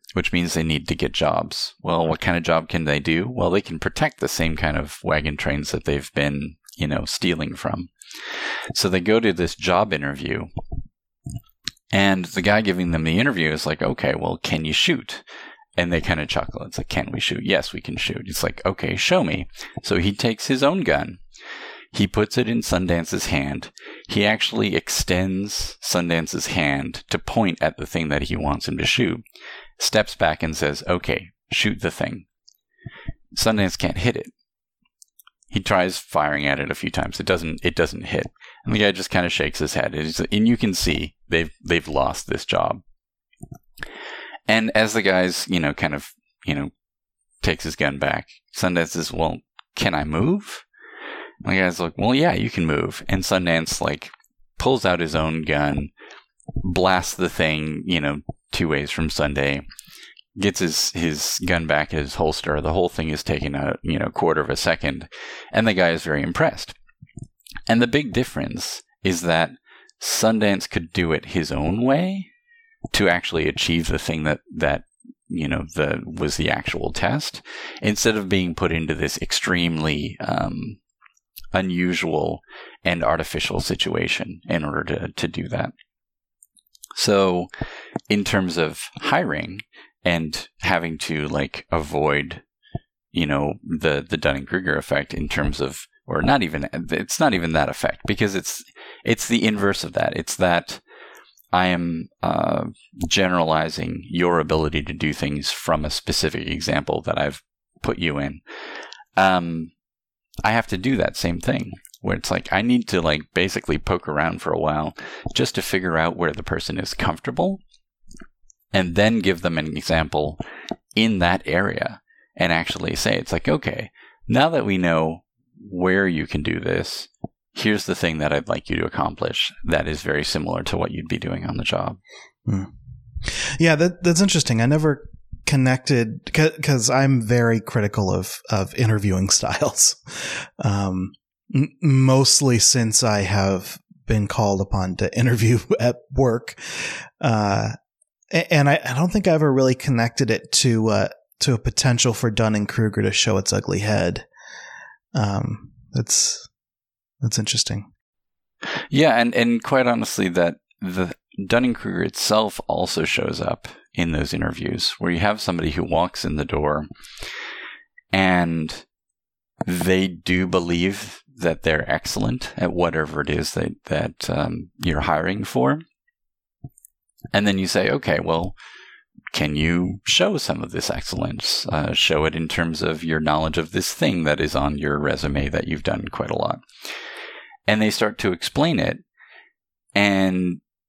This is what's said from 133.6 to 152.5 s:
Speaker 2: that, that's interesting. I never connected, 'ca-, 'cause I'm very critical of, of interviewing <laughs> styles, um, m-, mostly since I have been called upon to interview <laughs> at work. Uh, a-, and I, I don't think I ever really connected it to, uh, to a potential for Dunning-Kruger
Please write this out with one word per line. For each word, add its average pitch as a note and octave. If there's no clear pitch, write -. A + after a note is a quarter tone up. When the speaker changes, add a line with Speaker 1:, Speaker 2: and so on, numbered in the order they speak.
Speaker 2:
that, F3
that's F3
interesting. C#3
I A#2
never D3+
connected, B2+
'ca-, D#3
'cause B2+
I'm C3+
very A#2
critical G#2
of, F#2
of G2
interviewing G2+
<laughs> -
styles, -
um, G2
m-, C#3
mostly C3
since A2+
I G#2
have F#2+
been G#2
called G2+
upon F#2
to -
interview A#2
<laughs> -
at A#2+
work. B2
Uh, G#2+
a-, E3+
and C#3+
I, D3
I B2
don't E3+
think G#3
I F3
ever D3+
really C3
connected A#2
it -
to, A2+
uh, G2+
to C3
a A2+
potential B2
for A#2
Dunning-Kruger G#2+